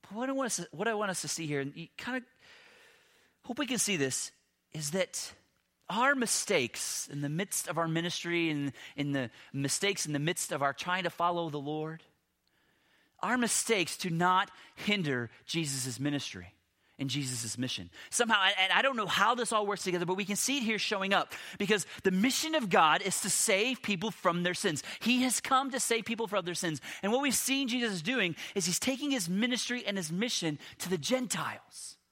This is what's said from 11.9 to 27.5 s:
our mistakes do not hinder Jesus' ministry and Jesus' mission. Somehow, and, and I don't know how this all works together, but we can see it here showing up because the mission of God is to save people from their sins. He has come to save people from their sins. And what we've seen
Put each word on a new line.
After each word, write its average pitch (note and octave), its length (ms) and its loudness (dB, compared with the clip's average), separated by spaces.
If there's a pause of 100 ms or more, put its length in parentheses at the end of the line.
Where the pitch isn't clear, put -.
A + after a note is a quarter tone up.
our A#3 180 0
mistakes G#3+ 580 2
do F#3 140 -4
not F3+ 400 4 (240)
hinder C#3+ 560 0 (160)
Jesus' C3+ 540 -4
ministry C3 540 -4 (440)
and C#3 100 -4
Jesus' B2 480 -4
mission. A#2+ 340 -6 (200)
Somehow, G#3+ 340 4
and, G3+ 140 6
and F#3+ 140 4
I F#3+ 100 6
don't C4+ 140 4
know G#3+ 100 -2
how G3+ 280 4
this A#3+ 180 -2
all G#3+ 140 2
works G3 180 -2
together, F3 200 0
but F#3 140 0
we G3 80 -2
can G3+ 100 -2
see C4+ 220 0
it B3+ 40 -2
here A3 160 0
showing G3 360 0
up E3 180 2 (260)
because G#3 280 2 (160)
the F#3+ 80 6
mission B3+ 440 2
of B3+ 140 2
God E3 320 8
is F3+ 220 -2
to G3 80 -2
save A3 520 2
people G#3 280 0
from F3 320 2
their F3+ 100 2
sins. E3+ 300 0 (180)
He B3 220 4
has B3+ 180 2
come C4+ 300 2
to B3 100 -2
save A#3 240 0
people A3+ 220 -4
from F#3 180 0
their F3 100 -4
sins. D#3 280 -2 (200)
And G3 80 2
what C4 120 4
we've C#4+ 120 2
seen C4+ 340 2